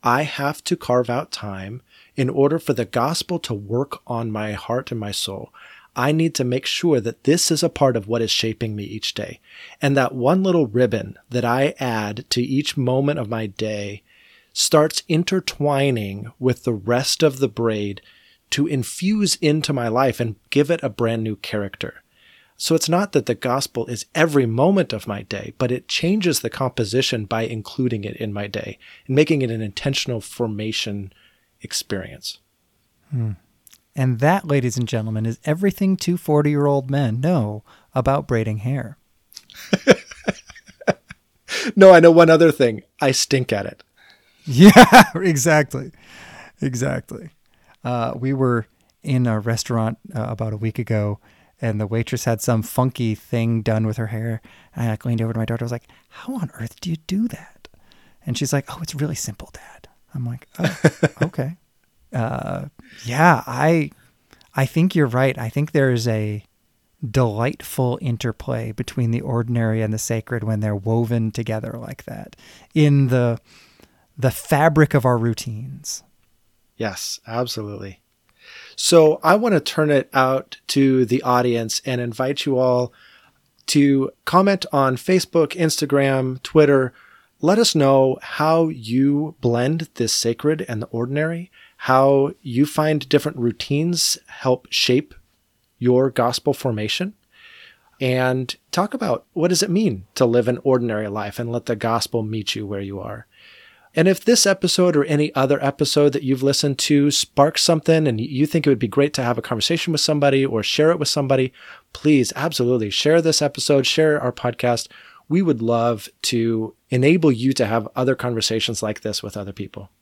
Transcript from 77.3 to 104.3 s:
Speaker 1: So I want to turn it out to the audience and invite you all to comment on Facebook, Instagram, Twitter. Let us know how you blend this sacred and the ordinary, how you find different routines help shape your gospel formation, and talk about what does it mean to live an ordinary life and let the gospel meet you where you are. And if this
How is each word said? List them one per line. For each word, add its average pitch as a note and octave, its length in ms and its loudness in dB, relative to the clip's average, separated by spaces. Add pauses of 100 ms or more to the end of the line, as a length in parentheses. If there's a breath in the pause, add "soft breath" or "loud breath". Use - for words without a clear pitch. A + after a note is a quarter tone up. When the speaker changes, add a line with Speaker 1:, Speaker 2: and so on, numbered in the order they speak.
Speaker 1:
So D#3 480 6
I D#3+ 120 6
want G#3+ 180 0
to E3 60 2
turn D3+ 300 -2
it C#3 240 2
out C3 440 0 (100)
to C3 380 2
the A#2+ 180 -2
audience B2 600 0
and B2+ 160 -4
invite B2+ 440 -4
you C3+ 120 0
all B2 360 0 (720 soft breath)
to C#3 440 2 (140)
comment F#3+ 460 2
on C3+ 260 2
Facebook, E3 560 0
Instagram, C#3 920 0
Twitter. C#3+ 500 4 (460 soft breath)
Let F3+ 180 2
us A3+ 160 2
know C3+ 480 4
how D#3+ 460 0
you C#3 720 -2
blend B2+ 540 -2
this A2+ 180 -2
sacred D3 540 -2
and A2 140 -8
the A2+ 60 -10
ordinary, D3+ 600 -6 (280 soft breath)
how C3+ 640 4
you B2+ 260 0
find D3+ 420 -2
different D3+ 280 0
routines C#3+ 880 -2
help - 420 -2
shape - 460 0 (640)
your B2 320 4
gospel B2 420 0
formation, B2 640 -4 (840 loud breath)
and B2+ 560 -2 (160)
talk G3 220 -2
about A3 400 -4
what E3+ 140 0
does F3+ 160 0
it G#3 80 -4
mean E3 420 0
to - 140 2
live A#2 200 2
an B2 160 -2
ordinary A#2+ 440 0
life G2+ 320 -8
and A#2 120 -6
let A#2 140 -6
the A#2+ 100 -2
gospel A2+ 460 -2
meet G#2+ 340 -6
you G#2+ 120 -8
where G2 140 -6
you G2 180 -10
are. A2 260 -12 (720 soft breath)
And D#3+ 120 2
if F#3+ 160 0
this A#3 220 4